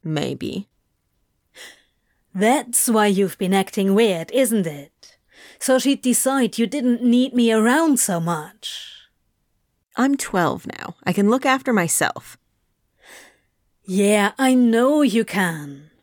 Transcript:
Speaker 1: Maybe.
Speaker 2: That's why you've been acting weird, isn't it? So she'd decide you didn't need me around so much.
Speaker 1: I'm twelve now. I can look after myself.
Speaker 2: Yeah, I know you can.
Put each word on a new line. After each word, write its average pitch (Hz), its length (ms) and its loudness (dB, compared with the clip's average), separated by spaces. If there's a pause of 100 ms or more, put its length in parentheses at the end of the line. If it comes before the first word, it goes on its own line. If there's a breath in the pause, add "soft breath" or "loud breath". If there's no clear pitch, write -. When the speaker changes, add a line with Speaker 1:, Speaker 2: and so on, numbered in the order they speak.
Speaker 1:
Maybe. 147 640 -6 (1700 loud breath)
Speaker 2:
That's 233 540 0
why 214 200 2
you've 196 280 0
been 185 160 -2
acting 196 420 0
weird, 196 380 0
isn't 226 340 0
it? - 520 -14 (400 loud breath)
So 262 200 2
she'd 269 240 0
decide 254 560 0
you 233 80 0
didn't 240 360 -2
need 247 320 2
me 233 180 2
around 247 480 2
so 170 200 -2
much. - 880 -10 (880)
Speaker 1:
I'm 277 200 0
twelve - 500 -2
now. - 380 -14
I 180 80 -2
can 202 160 2
look 247 160 0
after 262 280 0
myself. - 680 -2 (1500 loud breath)
Speaker 2:
Yeah, 202 540 0
I 262 160 2
know 247 480 4
you 226 220 2
can. 151 680 -6 (120)